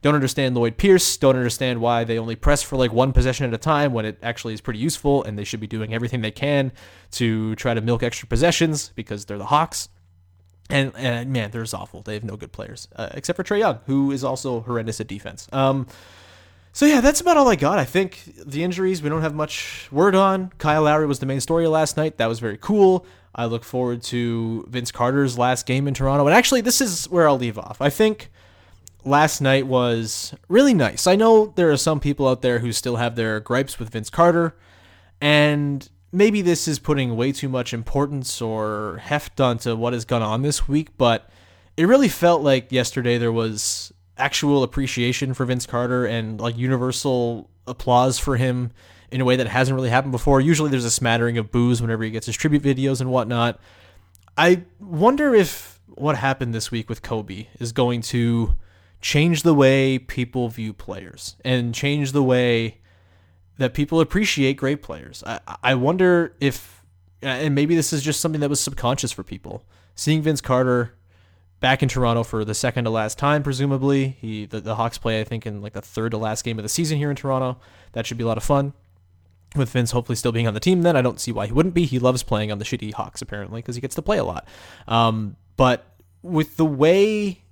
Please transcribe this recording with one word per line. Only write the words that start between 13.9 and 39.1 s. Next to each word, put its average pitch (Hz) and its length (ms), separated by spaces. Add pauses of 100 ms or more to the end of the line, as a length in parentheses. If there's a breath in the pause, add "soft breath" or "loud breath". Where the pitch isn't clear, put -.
is 131 100
also 127 380
horrendous 113 400
at 104 60
defense. - 440
Um, 135 340 (840 loud breath)
so - 140
yeah, 294 160
that's 294 180
about 349 160
all 277 140
I 196 80
got. 151 200
I 147 60
think - 540
the 147 260
injuries 185 380
we 147 80
don't 156 120
have 151 140
much - 560
word 185 240
on. 190 440
Kyle 156 240
Lowry 151 240
was 143 120
the 135 60
main 135 160
story 165 260
last 156 300
night. 156 220
That 113 80
was 113 120
very 110 180
cool. 190 480 (340 soft breath)
I 120 60
look 117 180
forward 120 400
to 117 640
Vince 120 240
Carter's 131 460
last 123 300
game 135 200
in 139 60
Toronto. 139 320
And 156 100
actually, 247 260
this 240 200
is 190 240
where 170 220
I'll 139 100
leave 117 220
off. 92 200
I 143 120
think 214 400 (720 soft breath)
last 147 360
night 135 260
was 120 680 (140)
really 254 260
nice. 135 320
I 185 100
know 220 400
there 175 140
are 147 80
some 156 220
people 139 280
out 127 140
there 123 180
who 117 120
still 120 240
have 120 200
their 110 240
gripes 127 380
with 110 140
Vince 110 180
Carter, 170 460 (680 soft breath)
and 147 640 (240)
maybe 208 300
this 175 260
is 147 120
putting 131 360
way 123 160
too 135 180
much 127 240
importance 139 680
or 107 600
heft - 360